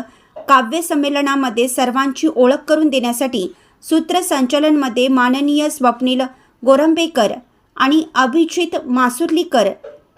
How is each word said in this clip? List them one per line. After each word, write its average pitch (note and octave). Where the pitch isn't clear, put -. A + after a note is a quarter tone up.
काव्य C4+
संमेलनामध्ये C#4
सर्वांची C4
ओळख C4
करून D#4
देण्यासाठी B3
सूत्रसंचालनमध्ये D4
माननीय C#4
स्वप्नील B3+
गोरंबेकर D4
आणि D4
अभिजित D#4+
मासुर्लीकर B3+